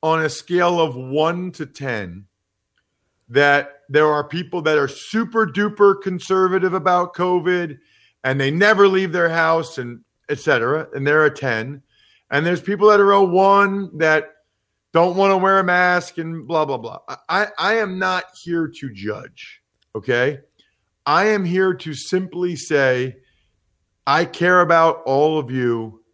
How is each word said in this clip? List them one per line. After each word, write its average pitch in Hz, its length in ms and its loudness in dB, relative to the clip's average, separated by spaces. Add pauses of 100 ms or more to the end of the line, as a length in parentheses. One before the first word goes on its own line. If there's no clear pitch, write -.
on 160 200 0
a 156 80 -2
scale 175 520 0
of 143 160 -2
one 156 520 -2
to 156 160 -12
ten 104 600 -10 (1040)
that 143 580 2
there 151 200 2
are 147 200 0
people 170 340 -8
that 156 160 2
are 139 120 0
super 226 580 -4
duper 202 540 2
conservative 185 720 0
about 180 400 0
covid 175 680 -2 (420)
and 131 160 -2
they 139 140 0
never 196 380 6
leave 190 240 -2
their 170 160 0
house 165 480 0
and 120 240 -10 (260)
et 143 120 -6
cetera, 139 540 0
and 139 140 -4
they're 156 160 4
a 147 100 2
ten. 131 480 -6 (480)
And 147 160 -2
there's 175 140 -2
people 196 300 2
that 208 100 6
are 202 140 6
a 196 100 4
one 196 760 2
that 156 340 0 (580)
don't 175 240 2
wanna 196 220 2
wear 190 220 2
a 190 40 0
mask 180 540 0
and 165 280 -10
blah, 156 200 -2
blah, 135 140 -6
blah. 113 280 -14
I, 131 100 -14 (120)
I, 196 180 0 (100)
I 185 180 0
am 196 220 -4
not 185 280 -4 (180)
here 170 240 -4
to 139 240 -12
judge, - 720 -12 (320)
okay? 123 440 -2 (680)
I 165 220 2
am 208 180 0
here 185 300 0
to 160 180 -12
simply 180 640 -6
say, 131 640 0 (840)
I 156 200 2
care 175 340 2
about 165 460 2
all 151 340 0
of 131 100 -8
you. 120 520 -4 (120)